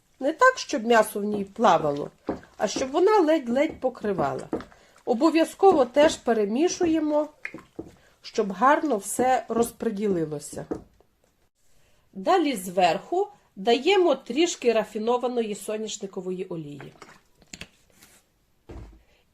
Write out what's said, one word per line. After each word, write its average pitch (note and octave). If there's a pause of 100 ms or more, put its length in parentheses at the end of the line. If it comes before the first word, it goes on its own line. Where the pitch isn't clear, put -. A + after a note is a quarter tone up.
(200)
Не C#4
так, B4+
щоб A3+
м'ясо A3
в G3+
ній G#3
плавало, D#3+ (460)
а G#3+
щоб C4
вона G4
ледь-ледь D4
покривала. F3 (580)
Обов'язково D#4
теж D4
перемішуємо, D4+ (920)
щоб G#3
гарно C4+
все B3
розподілилося. G3 (1500)
Далі C#4+
зверху F#3 (280)
даємо C#4
трішки B3+
рафінованої A3+
соняшникової G3
олії. D3 (2500)